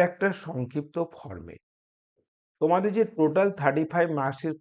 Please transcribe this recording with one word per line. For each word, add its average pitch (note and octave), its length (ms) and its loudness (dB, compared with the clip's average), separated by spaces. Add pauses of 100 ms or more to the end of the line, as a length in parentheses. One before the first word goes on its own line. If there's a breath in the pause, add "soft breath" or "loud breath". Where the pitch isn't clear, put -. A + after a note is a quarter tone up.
একটা F3+ 200 -2 (180)
সংক্ষিপ্ত D3 500 -8 (200)
ফরম্যাট। E2+ 460 -16 (1000)
তোমাদের F3+ 360 2
যে A3+ 60 4 (140)
টোটাল D#3+ 300 4 (120)
থার্টি C#3+ 320 2
ফাইভ F3 160 2 (120)
মার্কসের C#3 420 -4